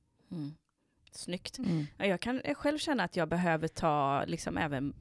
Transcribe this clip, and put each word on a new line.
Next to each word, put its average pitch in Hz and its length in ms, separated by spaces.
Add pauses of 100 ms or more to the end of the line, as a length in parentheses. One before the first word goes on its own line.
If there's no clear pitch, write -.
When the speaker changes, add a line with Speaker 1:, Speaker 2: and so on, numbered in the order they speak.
(300)
Speaker 1:
Mm. 156 240 (580)
Snyggt. - 460
Speaker 2:
Mm. 165 280 (100)
Speaker 1:
Ja, 196 100
jag 196 140
kan, 254 200
eh, 285 140
själv 294 240
känna 254 260
att - 120
jag 160 120
behöver 165 400
ta, 143 560
liksom, 165 340
även 143 420